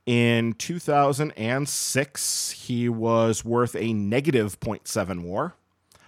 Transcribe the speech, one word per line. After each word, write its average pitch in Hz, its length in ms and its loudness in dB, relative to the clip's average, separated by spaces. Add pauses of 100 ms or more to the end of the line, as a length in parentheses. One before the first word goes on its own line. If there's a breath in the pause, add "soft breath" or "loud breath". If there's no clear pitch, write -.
in 117 480 4
two 165 260 -8
thousand 143 520 2
and 127 360 -2
six, - 840 -2
he 120 360 -2
was 113 560 2
worth 117 320 0
a 110 160 -2
negative 110 720 0
point - 260 -6
seven 92 360 -4
war, 110 320 -4 (520 soft breath)